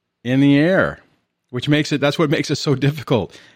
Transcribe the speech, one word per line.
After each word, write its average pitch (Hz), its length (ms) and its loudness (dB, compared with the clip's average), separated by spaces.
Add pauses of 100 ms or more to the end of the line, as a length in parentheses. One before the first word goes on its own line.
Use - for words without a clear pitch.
(220)
in 127 160 0
the 139 180 4
air, 151 440 0 (500)
which 123 180 -6
makes 147 220 0
it, 139 100 -2
that's 143 160 0
what 151 140 0
makes 147 220 -2
it 131 40 -2
so 139 200 -2
difficult. 135 600 -2 (200)